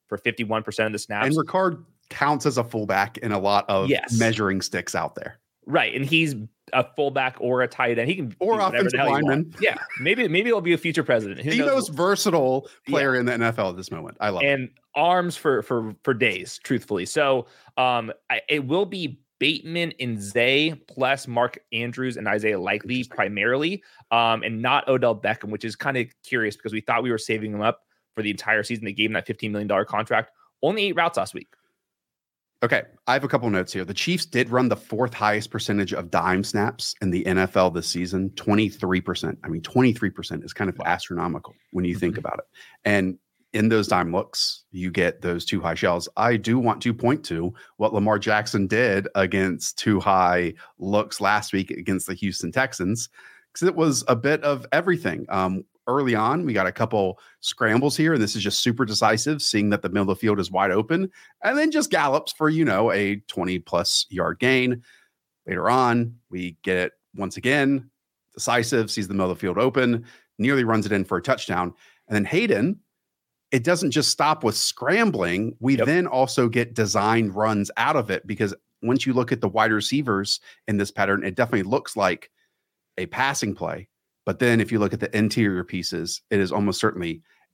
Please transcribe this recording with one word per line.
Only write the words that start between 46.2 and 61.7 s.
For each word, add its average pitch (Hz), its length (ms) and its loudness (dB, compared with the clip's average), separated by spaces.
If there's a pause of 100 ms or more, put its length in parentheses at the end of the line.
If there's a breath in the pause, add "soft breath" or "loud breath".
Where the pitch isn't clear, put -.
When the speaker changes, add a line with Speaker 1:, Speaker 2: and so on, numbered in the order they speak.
Speaker 2:
do 113 220 0
want 113 240 0
to 120 120 0
point 127 300 0
to 85 280 -4 (260 loud breath)
what 107 160 0
Lamar 104 240 2
Jackson 104 500 0
did 104 480 2
against 95 600 0
two 104 220 2
high 90 560 2 (240 loud breath)
looks 104 420 -2
last 104 320 0
week 95 200 -2
against 92 340 -4
the 95 80 -6
Houston 87 380 -6
Texans, 117 560 -2 (460 loud breath)
'cause 170 120 -2
it 185 80 2
was 156 320 0
a 127 80 4
bit 139 300 0
of 135 260 0
everything. 165 600 0
Um, 95 340 0 (240)
early 127 260 2
on, 127 300 2
we 131 80 0
got 95 160 2
a 92 40 -2
couple 104 460 0 (220 soft breath)
scrambles 123 560 2
here, 156 160 2
and 131 100 2
this 104 140 -2
is 98 80 -4
just 101 160 -2
super 123 240 2
decisive, 110 580 2
seeing 104 280 2
that 101 120 0
the 95 60 -2
middle 98 140 0
of 95 140 2
the - 40 -14
field 104 180 2
is 90 100 -2
wide 95 220 2
open, 156 400 0 (320 loud breath)
and 254 160 0
then 311 140 2